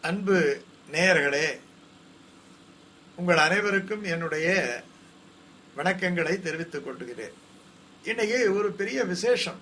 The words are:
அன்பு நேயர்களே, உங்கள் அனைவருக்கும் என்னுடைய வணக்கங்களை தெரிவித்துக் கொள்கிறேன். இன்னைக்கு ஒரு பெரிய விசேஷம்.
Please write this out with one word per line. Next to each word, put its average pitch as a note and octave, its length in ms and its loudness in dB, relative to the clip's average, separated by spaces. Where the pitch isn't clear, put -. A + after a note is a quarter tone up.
அன்பு F3+ 560 2
நேயர்களே, D3+ 640 2
உங்கள் F3 200 4
அனைவருக்கும் G3 680 2
என்னுடைய E3 760 -2
வணக்கங்களை F3+ 640 -2
தெரிவித்துக் D#3 440 -8
கொள்கிறேன். B2 480 -12
இன்னைக்கு A3+ 500 0
ஒரு G3+ 180 0
பெரிய A3+ 320 -4
விசேஷம். F#3+ 580 -2